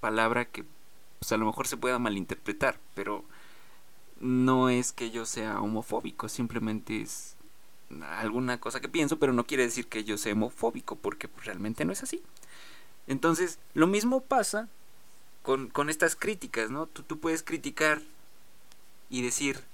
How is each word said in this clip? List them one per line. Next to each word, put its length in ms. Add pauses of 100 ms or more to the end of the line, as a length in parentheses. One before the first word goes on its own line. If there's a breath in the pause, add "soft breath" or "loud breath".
palabra 460
que, 180 (540)
pues, 140
a 40
lo 100
mejor 200
se 100
pueda 220
malinterpretar, 800 (160)
pero 300 (960 loud breath)
no 500
es 220
que 180
yo 160
sea 340
homofóbico, 680
simplemente 760
es 340 (840)
alguna 420
cosa 200
que 80
pienso, 300
pero 140
no 140
quiere 180
decir 240
que 160
yo 140
sea 160
homofóbico, 600
porque, 320
pues, 180
realmente 380
no 80
es 100
así. 200 (840 loud breath)
Entonces, 500 (160)
lo 120
mismo 360
pasa 460 (720)
con, 280
con 200
estas 260
críticas, 540
¿no? 160
Tú, 180
tú 160
puedes 240
criticar 580 (1080)
y 120
decir, 520